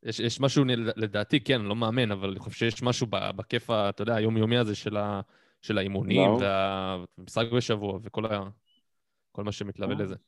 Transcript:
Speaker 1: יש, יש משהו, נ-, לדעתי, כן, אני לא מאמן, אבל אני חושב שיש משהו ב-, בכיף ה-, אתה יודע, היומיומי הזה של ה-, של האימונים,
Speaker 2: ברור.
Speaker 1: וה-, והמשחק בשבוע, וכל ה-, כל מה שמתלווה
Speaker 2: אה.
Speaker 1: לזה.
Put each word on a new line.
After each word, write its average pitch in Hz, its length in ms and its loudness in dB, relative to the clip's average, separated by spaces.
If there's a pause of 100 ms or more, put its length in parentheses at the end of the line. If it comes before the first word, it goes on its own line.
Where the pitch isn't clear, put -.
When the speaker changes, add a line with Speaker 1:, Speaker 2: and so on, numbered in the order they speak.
Speaker 1:
יש, 113 180 -6
יש 113 200 -2
משהו, 139 240 4
נ-, 127 60 0 (260)
לדעתי, 107 440 0
כן, 127 200 2
אני 104 80 -4
לא 104 80 -2
מאמן, 117 360 0
אבל 98 180 -4
אני 95 80 -6
חושב - 180 -10
שיש 113 260 0
משהו 123 280 0
ב-, 98 260 -2
בכיף 117 340 -4
ה-, 107 180 2
אתה 101 140 -4
יודע, 113 120 0
היומיומי 110 440 2
הזה 107 160 0
של 104 220 -6
ה-, 104 240 -2 (420)
של 107 160 0
האימונים, 98 520 4
Speaker 2:
ברור. 113 120 4
Speaker 1:
וה-, 95 640 0 (140)
והמשחק 113 340 -2
בשבוע, 104 500 0
וכל 110 240 -6
ה-, 101 220 -2 (840)
כל 101 120 -8
מה 104 80 -4
שמתלווה 101 420 -6
Speaker 2:
אה. - 60 -4
Speaker 1:
לזה. 95 140 -4 (140)